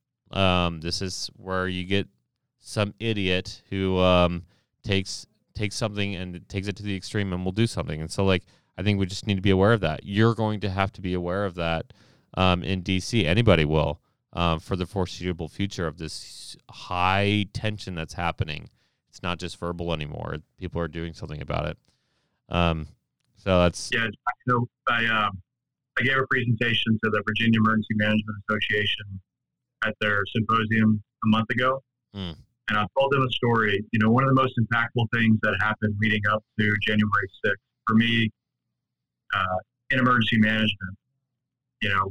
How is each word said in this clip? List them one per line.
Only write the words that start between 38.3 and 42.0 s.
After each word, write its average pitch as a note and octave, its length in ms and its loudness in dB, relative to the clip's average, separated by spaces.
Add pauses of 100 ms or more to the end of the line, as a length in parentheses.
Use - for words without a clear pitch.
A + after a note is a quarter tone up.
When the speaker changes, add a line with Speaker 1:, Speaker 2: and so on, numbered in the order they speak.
Speaker 2:
uh, F#2 240 -2 (320)
in C3 80 0
emergency A#2 400 4
management, G#2+ 580 0 (840)
you G#2 80 -2
know, G2 200 0